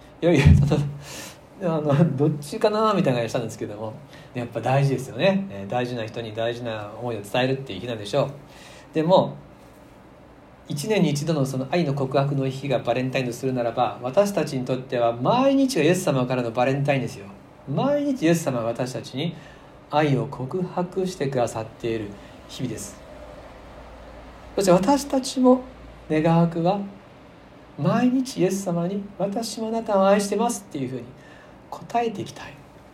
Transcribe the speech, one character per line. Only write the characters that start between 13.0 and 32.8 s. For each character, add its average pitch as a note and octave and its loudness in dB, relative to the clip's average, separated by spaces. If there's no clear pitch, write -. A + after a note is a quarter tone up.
ン B2+ -2
タ C3+ 0
イ C3 0
ン - -4
と A#2 -4
す B2 -6
る C3 0
な B2 -2
ら A2+ -2
ば、 A2+ -2
私 G3 2
た D#3 0
ち C#3 -4
に B2 -4
と B2+ -2
っ C3 -8
て B2+ -4
は A#2 2
毎 A#3+ 2
日 C4+ 2
が D3 4
イ D#3+ 6
エ F#3 4
ス F#3 -4
様 C3+ 2
か B2+ -2
ら B2 0
の A#2 -2
バ B2 2
レ C3+ 2
ン C#3+ 0
タ C#3+ 2
イ C3 0
ン - 0
で A2+ -4
す A2 -12
よ。 G2+ -16
毎 C#4 0
日 C4 -2
イ D#3+ 4
エ E3+ 6
ス E3 -2
様 B2+ -2
が A2+ -4
私 B2 -4
た A2+ -8
ち - -14
に D#3+ -4
愛 D3 2
を A2 -2
告 C3+ -6
白 F3+ -4
し F3+ -6
て - -4
く C3+ -4
だ A#2+ 2
さ A2+ -6
っ A2 -8
て - -6
い A2+ -2
る G2+ -6
日 - -10
々 A2+ -6
で - -10
す。 - -14
そ G3+ 2
し G3 0
て、 F#3 6
私 C4+ 6
た C4+ 0
ち - -6
も B3+ 6
願 D#3+ 4
わ E3+ 6
く E3 -2
は、 G3+ 2
毎 A3 2
日 B3+ -2
イ E3 2
エ G3 2
ス G3 -4
様 E3+ -2
に、 G3+ -4
「私 G3+ -4
も A3 -4
あ - -6
な A3+ -2
た G#3 0
を F#3+ 6
愛 G3+ 6
し G3 -4
て G#3 0
ま - 2
す」 - -6
っ - -20
て D3+ -8
い C3 -2
う A#2+ -6
ふ C3 -8
う B2 -8
に A2+ -10
答 A#3 -2
え A3 -2
て G3 -8
い - -8
き - -14
た - -16
い。 - -16